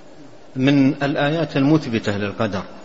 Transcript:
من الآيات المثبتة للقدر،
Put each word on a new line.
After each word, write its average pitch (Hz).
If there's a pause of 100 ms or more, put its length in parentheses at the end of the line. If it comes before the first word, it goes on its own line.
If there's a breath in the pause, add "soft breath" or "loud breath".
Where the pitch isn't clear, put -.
(560)
من 139
الآيات 147
المثبتة 135
للقدر، 101 (220)